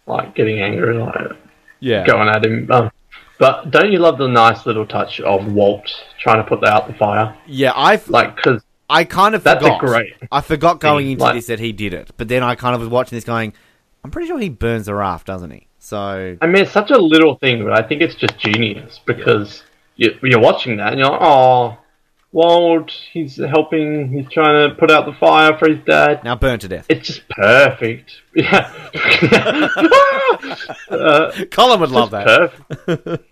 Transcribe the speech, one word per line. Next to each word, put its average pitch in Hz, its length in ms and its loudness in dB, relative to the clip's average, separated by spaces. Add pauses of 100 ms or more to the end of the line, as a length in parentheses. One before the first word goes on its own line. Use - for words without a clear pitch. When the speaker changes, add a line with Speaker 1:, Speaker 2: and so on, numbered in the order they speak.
Speaker 1:
like, - 300 -8
getting 110 240 -2
angry, 107 380 -2
like, - 340 -8 (480)
Speaker 2:
Yeah. 110 240 -2
Speaker 1:
going 107 240 2
at 107 180 0
him. 117 240 -4
Um, 117 200 2 (480)
but 131 340 2
don't 185 180 4
you 190 80 2
love 165 200 2
the 135 100 -2
nice 113 380 4
little 110 200 -4
touch - 340 -6
of 101 320 -2
Walt 101 380 0 (300)
trying 117 160 2
to 107 120 -2
put 113 160 -2
out 107 220 2
the 107 80 -14
fire? 107 400 -2 (120)
Speaker 2:
Yeah, 135 280 -2
I 170 200 2
f-, - 140 -6
Speaker 1:
Like, - 280 0
'cause 123 260 0 (260)
Speaker 2:
I 160 140 2
kind 196 320 2
of 196 80 -6
Speaker 1:
that's 151 220 4
a - 20 2
Speaker 2:
forgot. - 140 2
Speaker 1:
great 117 340 -2 (160)
Speaker 2:
I 139 120 -2
forgot 160 360 0
going 147 280 0
Speaker 1:
thing, 135 60 -4
Speaker 2:
into 123 120 -2
Speaker 1:
like 120 100 0
Speaker 2:
this 120 140 -8
that 113 100 -4
he 113 140 -6
did 101 200 -8
it, - 240 -12
but 113 120 -10
then 123 160 -2
I 120 100 -2
kind 123 220 -4
of 117 40 -8
was 113 100 -8
watching 123 260 -2
this 113 80 -12
going, 113 280 -6 (520)
"I'm 151 80 -18
pretty 330 160 -8
sure 330 100 -6
he 202 120 -6
burns 117 360 -6
the 101 80 -6
raft, 95 320 -6
doesn't 90 240 -12
he?" 53 160 -20 (140)
So 95 600 -10
Speaker 1:
I 160 60 0
mean, 190 160 4
it's - 100 -2
such 208 200 -2
a 262 60 6
little 160 380 4
thing, 120 280 -2
but 107 120 -2
I 110 60 4
think 147 200 -4
it's 165 120 -2
just - 240 -4
genius 107 680 -6
because 110 600 -2 (320)
you, 113 260 0
you're 127 180 2
watching 135 360 2
that 101 160 -4
and 135 80 -4
you're 135 100 2
like, - 120 -4
"Oh, 127 560 4 (540)
Walt, 170 580 2 (220)
he's 151 240 -10
helping, 151 760 -2
he's 135 160 -8
trying 151 400 2
to 143 60 -6
put 156 160 2
out 147 160 4
the 147 80 -10
fire 156 420 4
for 160 120 2
his 151 180 0
dad." 147 360 2
Speaker 2:
Now 120 140 -4
burn 123 240 -2
to 95 80 -14
death. 90 200 -10
Speaker 1:
It's 156 200 -2
just - 220 -16
perfect. 123 840 2 (140)
<laughs> - 100 -20
Yeah. - 340 0 (240)
<laughs> - 720 0 (1200)
Uh, 151 420 0 (180)
Speaker 2:
Colin 226 300 4
would 151 100 0
love 120 200 0
Speaker 1:
just 104 160 -6
Speaker 2:
that. 151 600 0
Speaker 1:
perfect. - 460 -6